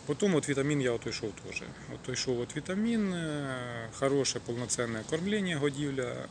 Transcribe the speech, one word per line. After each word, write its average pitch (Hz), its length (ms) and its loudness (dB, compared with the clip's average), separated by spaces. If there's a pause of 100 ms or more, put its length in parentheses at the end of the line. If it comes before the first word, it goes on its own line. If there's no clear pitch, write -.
потім 180 300 4
от 143 140 4
вітамін 143 320 2
я 127 100 4
от 117 160 0
йшов 107 240 -2
теж. - 320 -8 (300)
От 127 200 -6
йшов 123 260 0
от 120 180 -4
вітамін, 202 560 2
е, 131 800 -2
хороше 139 460 4
повноцінне 117 720 -2
кормлення, 185 480 2
годівля, 135 580 0 (160)